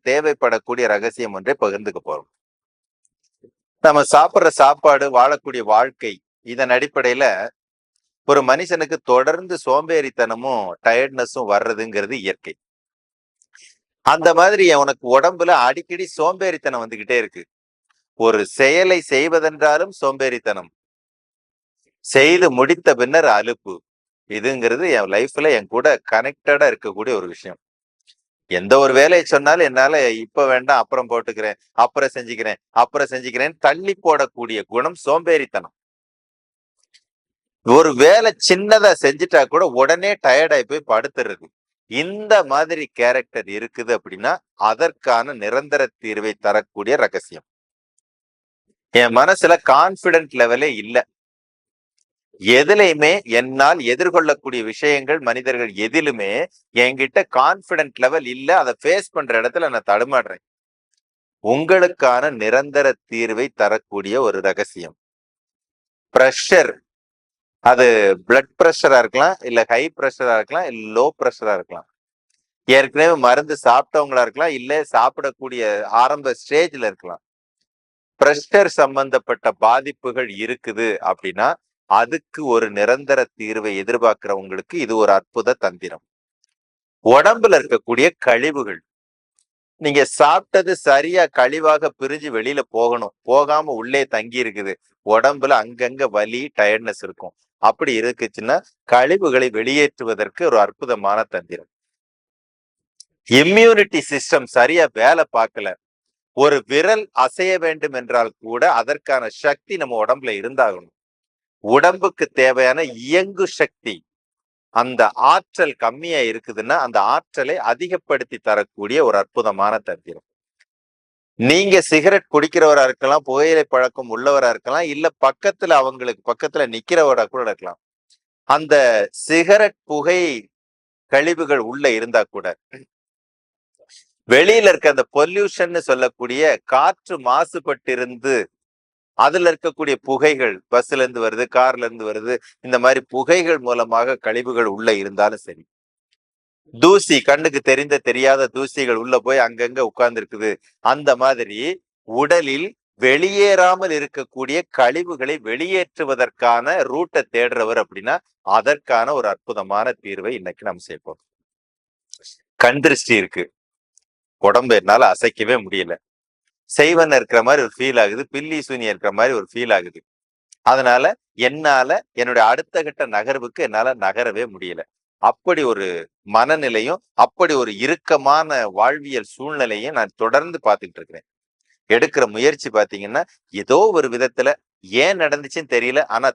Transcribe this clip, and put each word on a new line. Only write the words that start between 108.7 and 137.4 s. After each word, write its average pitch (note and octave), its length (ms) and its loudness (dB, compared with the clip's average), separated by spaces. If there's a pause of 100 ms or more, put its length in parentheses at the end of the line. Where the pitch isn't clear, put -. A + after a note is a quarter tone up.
அதற்கான B2 580 -4
சக்தி - 480 -6
நம்ம A#2+ 280 -4
உடம்புல C3 280 -4
இருந்தாகணும். G2+ 600 -4 (680)
உடம்புக்கு E3+ 640 0
தேவையான C3 580 2
இயங்கு E3+ 640 -4
சக்தி, - 580 -6 (640)
அந்த A#2 440 0
ஆற்றல் D#3 600 0
கம்மியா D3 460 -6
இருக்குதுன்னா, A2+ 580 -4
அந்த A#2 240 -2
ஆற்றலை C#3 560 -4
அதிகப்படுத்தி B2+ 800 -6
தரக்கூடிய G#2 640 -4
ஒரு G#2 140 2
அற்புதமான G#2 600 -2
தந்திரம். E2+ 480 -14 (1120)
நீங்க F3 420 4
சிகரெட் E3+ 500 2
குடிக்கிறவரா D3+ 520 4
இருக்கலாம், C3+ 400 0
புகையிலை D3+ 400 0
பழக்கம் B2+ 540 -4
உள்ளவரா C3 320 0
இருக்கலாம், B2+ 320 -4
இல்ல D#3 280 -4 (120)
பக்கத்துல, F3 500 -2
அவங்களுக்கு C3 520 -2
பக்கத்துல D3 440 -4
நிக்கிறவரா B2 580 0
கூட B2+ 180 -8
இருக்கலாம். F#2+ 360 -10 (640)
அந்த D3+ 320 0 (360)
சிகரெட் F#3 720 2
புகை D3+ 640 -4 (640)
கழிவுகள் D3+ 480 0
உள்ள C3 300 -2
இருந்தா A#2 400 0
கூட, F#2 260 -10 (1700)
வெளியில G3+ 380 6
இருக்க D#3 220 4
அந்த C3+ 140 0 (100)
பொல்யூஷன்னு F3 640 -2
சொல்லக்கூடிய B2+ 880 -2
காற்று D#3 560 -2
மாசுபட்டிருந்து, B2+ 1300 -4 (680)